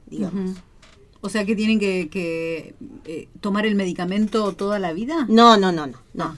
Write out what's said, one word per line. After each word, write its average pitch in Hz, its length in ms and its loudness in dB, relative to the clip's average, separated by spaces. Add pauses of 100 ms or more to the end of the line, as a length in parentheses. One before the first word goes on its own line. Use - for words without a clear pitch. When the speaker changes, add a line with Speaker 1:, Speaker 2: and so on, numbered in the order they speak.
Speaker 1:
digamos. 185 440 -6
Speaker 2:
Ujú. 185 80 -10 (640)
O 202 60 -8
sea 208 160 -2
que 208 120 -2
tienen 214 240 0
que, 185 280 -2
que, 165 680 -6 (280)
eh, 160 220 -12 (140)
tomar 208 260 -2
el 214 80 2
medicamento 196 760 -2
toda 202 260 -4
la 185 140 -4
vida. 247 360 -4
Speaker 1:
No, 226 280 10
no, 185 160 4
no, 151 160 -4
no, 123 100 -16 (160)
no. 170 100 -4
Speaker 2:
Ah. 160 140 -8